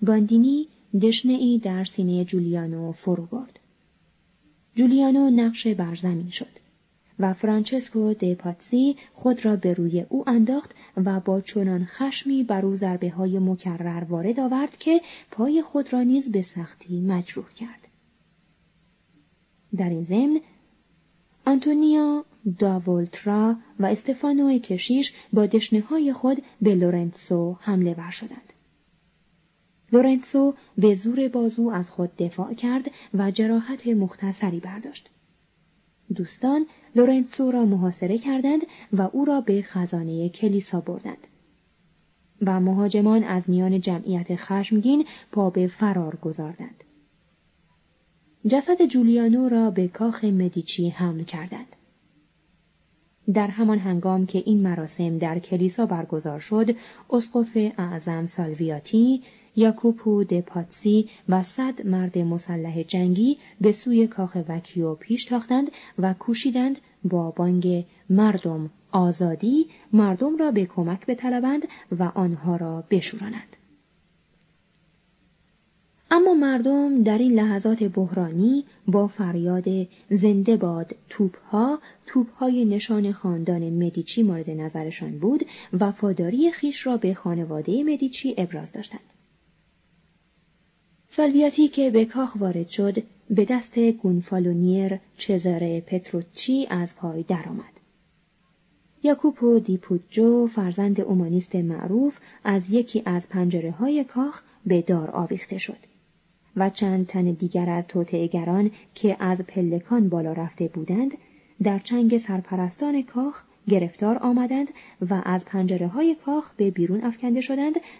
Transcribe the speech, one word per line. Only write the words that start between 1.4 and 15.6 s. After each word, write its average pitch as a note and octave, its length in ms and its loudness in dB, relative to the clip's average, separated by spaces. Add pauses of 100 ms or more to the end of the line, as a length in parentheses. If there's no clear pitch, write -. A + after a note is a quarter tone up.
در F#3+ 280 -2
سینهٔ F3+ 380 -2
جولیانو E3+ 680 -4
فرو E3+ 340 -4
برد. B3 340 -14 (1160)
جولیانو C4+ 540 4
نقش A#3 380 2
بر F3 280 -2
زمین F3 340 -2
شد - 180 -10 (720)
و F#3+ 140 2
فرانچسکو G#3+ 800 -2
دپاتسی G3 840 -2 (160)
خود B3 320 0
را G#3+ 100 4
به F3+ 180 0
روی F3 360 -2
او C4+ 200 -4
انداخت A#3+ 460 2 (220)
و F#3+ 220 0
با G3 220 0
چنان F#3+ 440 -2
خشمی C4+ 580 -4
بر G3+ 220 -2
او G3 100 0
ضربه‌های F#3 640 -2
مکرر E3+ 640 -4
وارد F3 360 -4
آورد C4 380 -2
که E4+ 240 2 (300)
پای D4 300 0